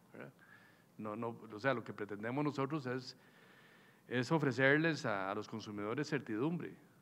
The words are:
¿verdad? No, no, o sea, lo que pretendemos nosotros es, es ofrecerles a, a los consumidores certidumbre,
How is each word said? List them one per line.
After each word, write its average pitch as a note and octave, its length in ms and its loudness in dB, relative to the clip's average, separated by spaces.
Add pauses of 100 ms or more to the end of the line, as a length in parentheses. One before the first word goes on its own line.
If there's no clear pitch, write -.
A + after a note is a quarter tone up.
(120)
¿verdad? C3+ 200 -14 (680)
No, G#2+ 160 -4
no, A#2 240 -4 (160)
o G#2 60 -6
sea, C3 120 4
lo A#2 120 -2
que - 80 -10
pretendemos G#2+ 500 -2
nosotros C#3 440 -2
es, B2+ 300 -6 (920)
es B2 240 2
ofrecerles C#3+ 760 6
a, G2 240 0
a G2+ 60 0
los G#2+ 100 -4
consumidores A2 600 -4
certidumbre, B2 680 -2 (280)